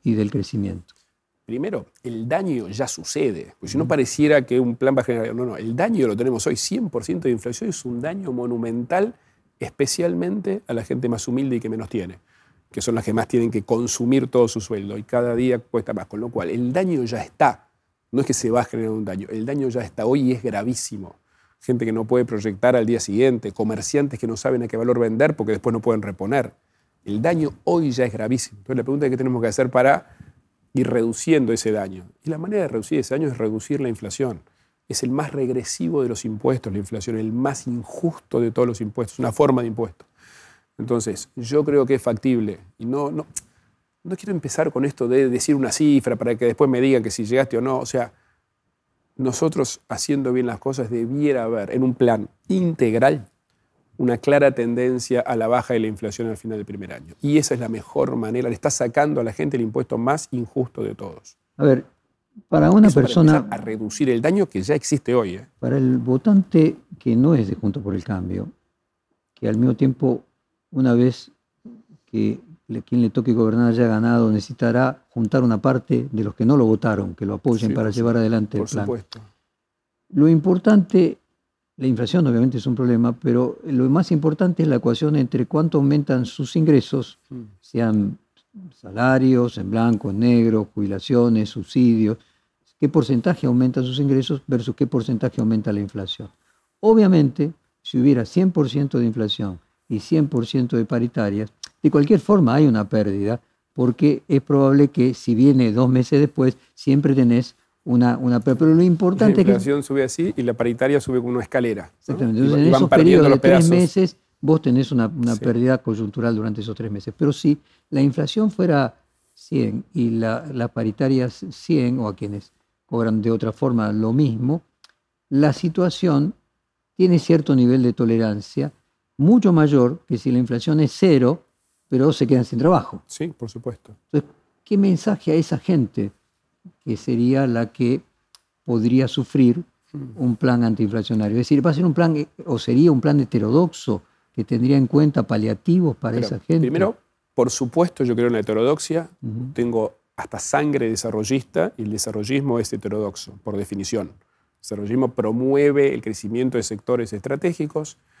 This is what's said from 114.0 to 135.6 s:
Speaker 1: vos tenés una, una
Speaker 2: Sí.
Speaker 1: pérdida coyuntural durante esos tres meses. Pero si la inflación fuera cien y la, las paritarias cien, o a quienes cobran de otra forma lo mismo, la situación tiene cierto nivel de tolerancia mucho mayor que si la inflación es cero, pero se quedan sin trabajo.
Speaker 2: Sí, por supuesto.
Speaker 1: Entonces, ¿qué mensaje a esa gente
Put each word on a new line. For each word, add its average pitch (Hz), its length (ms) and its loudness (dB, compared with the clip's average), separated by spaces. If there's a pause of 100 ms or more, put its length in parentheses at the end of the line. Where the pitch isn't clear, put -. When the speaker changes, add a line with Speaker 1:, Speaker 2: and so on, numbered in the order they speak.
Speaker 1:
vos 156 220 2
tenés 127 300 2
una, 117 140 2
una 120 280 -2
Speaker 2:
Sí. 107 100 -6
Speaker 1:
pérdida 123 340 2
coyuntural 113 580 -4
durante 110 240 -4
esos 107 160 -10
tres 113 140 -8
meses. 101 260 -10
Pero 147 160 0
si 151 260 0 (320)
la 143 120 0
inflación 151 480 0
fuera 151 440 0 (400)
cien 113 500 -4 (100)
y 117 160 0
la, 113 420 -4
las 120 180 -4
paritarias 127 800 -2
cien, 131 500 0
o 107 80 -4
a 98 80 -8
quienes 104 360 -10 (340)
cobran 113 360 0
de 113 80 2
otra 113 220 -2
forma 113 400 -2
lo 110 200 0
mismo, 131 500 0 (680)
la 139 240 4
situación 175 840 0 (600)
tiene 180 240 4
cierto 151 340 2
nivel 127 300 4
de 120 80 2
tolerancia 113 800 -2 (440)
mucho 196 360 4
mayor 147 560 4
que 120 100 -2
si 127 140 -2
la 123 60 2
inflación 127 420 0
es 151 160 2
cero, 147 480 4 (440)
pero 131 240 2
se 135 140 0
quedan 123 180 4
sin 120 140 -6
trabajo. 151 480 2
Speaker 2:
Sí, - 220 -10
por 123 220 -12
supuesto. 117 420 -12 (200)
Speaker 1:
Entonces, 147 180 -2 (320)
¿qué - 140 -2
mensaje 196 560 2
a - 20 4
esa 160 240 0
gente 113 540 -2 (680)